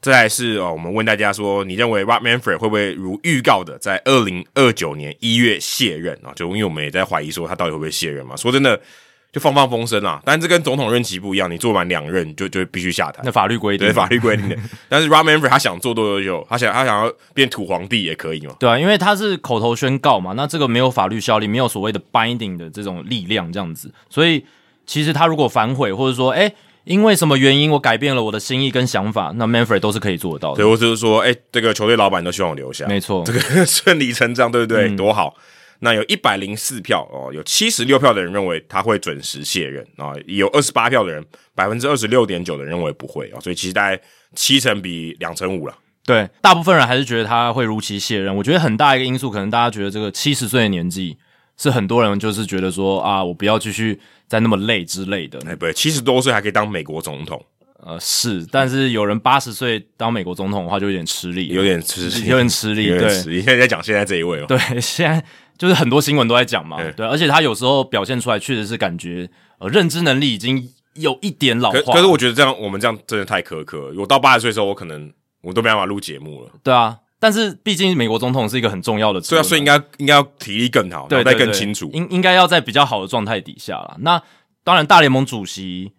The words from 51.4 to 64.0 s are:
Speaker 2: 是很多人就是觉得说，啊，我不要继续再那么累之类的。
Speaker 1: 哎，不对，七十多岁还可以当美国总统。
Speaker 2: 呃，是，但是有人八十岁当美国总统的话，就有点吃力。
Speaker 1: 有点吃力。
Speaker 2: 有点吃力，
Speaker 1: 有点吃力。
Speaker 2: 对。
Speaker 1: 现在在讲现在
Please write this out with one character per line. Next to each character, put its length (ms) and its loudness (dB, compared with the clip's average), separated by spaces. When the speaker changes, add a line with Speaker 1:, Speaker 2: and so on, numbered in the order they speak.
Speaker 2:
是 120 0
很 160 0
多 160 2
人 160 2
就 140 -2
是 140 -4
觉 120 -4
得 120 -2
说， 320 0
啊， 200 0
我 100 -4
不 120 -8
要 140 4
继 140 -6
续 260 -2
再 120 0
那 80 4
么 100 4
累 260 -2
之 220 -8
类 200 -6
的。 200 -16
Speaker 1:
哎， 80 -10
不 60 -14
对， 120 -2
七 180 -2
十 100 -2
多 200 2
岁 100 0
还 120 0
可 60 -2
以 40 -4
当 160 0
美 160 -6
国 160 -8
总 240 -12
统。 180 -12
Speaker 2:
呃， 160 -14
是， 540 -4
但 160 2
是 220 0
有 160 0
人 140 0
八 200 4
十 140 -12
岁 280 -4
当 160 -4
美 100 -4
国 120 -8
总 160 -6
统 140 -4
的 60 -8
话， 80 0
就 80 -2
有 60 0
点 140 -4
吃 260 -8
力。 160 -4
Speaker 1:
有 140 0
点 180 2
吃 300 -6
力。 160 -4
Speaker 2:
有 100 2
点 100 4
吃 280 -2
力， 100 0
Speaker 1:
有 140 2
点 100 4
吃 220 0
力。 60 -2
Speaker 2:
对。 60 -2
Speaker 1:
现 40 0
在 140 4
在 60 6
讲 160 -2
现 120 -2
在 100 2